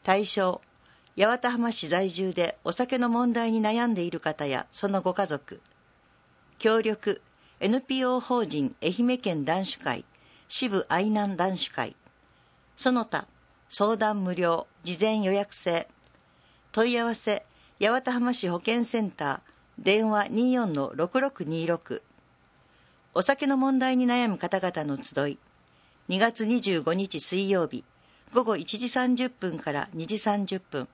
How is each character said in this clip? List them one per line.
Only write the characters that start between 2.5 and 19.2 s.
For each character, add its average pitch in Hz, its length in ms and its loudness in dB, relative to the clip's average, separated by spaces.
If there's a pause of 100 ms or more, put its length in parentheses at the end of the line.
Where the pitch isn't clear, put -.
お 170 80 -2
酒 247 260 -2
の 240 120 2
問 240 240 2
題 226 180 0
に 220 100 2
悩 226 260 2
ん 233 60 0
で 180 100 -2
い 170 60 -2
る 165 100 -6
方 151 260 -2
や 131 260 -2
そ - 160 -4
の 196 140 0
ご 185 120 0
家 196 140 0
族。 - 340 -8 (1000)
協 220 220 4
力、 214 400 -2 (380)
エ 190 80 0
ヌ 247 140 2
ピ 262 180 -2
ー 254 100 2
オ 254 80 2
ー - 20 0
法 247 260 0
人 143 360 -2
愛 180 180 -2
媛 247 180 2
県 165 280 -2
男 180 200 0
子 - 140 -4
会、 - 260 -4 (420)
支 - 220 0
部 190 200 0
愛 180 160 2
南 208 300 0
男 180 220 0
子 - 120 -4
会。 - 260 -6 (800)
そ - 160 0
の 233 140 0
他、 - 220 -6 (420)
相 214 280 2
談 214 260 0
無 180 120 -2
料、 170 320 0 (160)
事 170 160 -6
前 220 220 2
予 190 100 2
約 202 220 0
制。 - 340 -2 (840)
問 233 200 2
い 240 60 2
合 233 80 0
わ 233 100 -2
せ、 - 300 -2 (340)
八 202 100 4
幡 254 240 0
浜 247 200 2
市 190 160 0
保 175 100 -2
健 233 260 0
セ 226 160 0
ン 202 100 -2
タ 143 300 -4 (380)